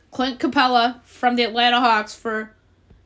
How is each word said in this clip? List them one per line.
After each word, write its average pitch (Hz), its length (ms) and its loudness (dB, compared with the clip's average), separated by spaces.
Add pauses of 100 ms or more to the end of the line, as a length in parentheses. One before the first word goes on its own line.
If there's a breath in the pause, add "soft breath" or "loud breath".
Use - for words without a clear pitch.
(120)
Clint 254 280 -6
Capela 254 640 0
from 247 320 -2
the 240 80 2
Atlanta 240 360 0
Hawks 220 340 2
for 220 400 -8 (520)